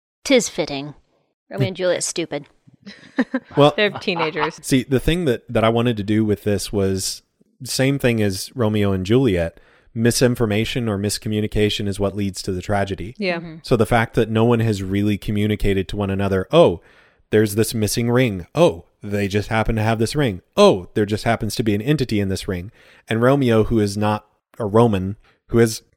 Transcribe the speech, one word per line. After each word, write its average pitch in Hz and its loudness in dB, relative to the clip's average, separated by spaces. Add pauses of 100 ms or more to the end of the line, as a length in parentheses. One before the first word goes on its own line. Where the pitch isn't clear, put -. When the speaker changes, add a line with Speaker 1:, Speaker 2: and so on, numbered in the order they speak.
(260)
Speaker 1:
Tis 254 4
fitting. 147 -8 (540)
Romeo - -2
and 185 -6
Juliet's 180 -2
stupid. 147 -8 (1080)
Speaker 2:
Well, 147 6
Speaker 3:
They're 208 2
teenagers. 160 -4
Speaker 2:
see, 131 0
the 131 0
thing 170 0
that, 117 0
that 110 0
I 113 4
wanted 117 0
to 101 -4
do 107 2
with 104 -2
this 104 -2
was 95 -2 (420)
same 135 0
thing 117 2
as 98 -2
Romeo 107 2
and 92 -2
Juliet. 98 2 (340)
Misinformation 117 0
or 101 -2
miscommunication 107 -2
is 98 -4
what 98 -2
leads 101 -4
to 101 -6
the 90 -4
tragedy. 98 -4
Speaker 3:
Yeah. 180 -4
Speaker 1:
Mm-hmm. 165 -14
Speaker 2:
So 139 0
the 107 4
fact 113 0
that 113 0
no 110 2
one 120 2
has 107 0
really 101 0
communicated 104 -2
to - -8
one 101 -2
another, 95 -2
"Oh, 139 4 (480)
there's 107 2
this 110 0
missing 117 -2
ring. 113 0
Oh, 143 0 (160)
they 101 -4
just 101 -2
happen 110 0
to 110 0
have 110 0
this 113 -2
ring. 123 -2 (160)
Oh, 147 4
there 107 2
just 104 -4
happens 113 -2
to 123 -2
be 107 2
an 104 0
entity 120 0
in 98 0
this 95 -4
ring." 92 -6 (360)
And 113 -2
Romeo, 123 4
who 113 0
is 101 0
not 104 -2 (320)
a 117 -4
Roman, 101 2 (320)
who 113 2
has 113 2 (160)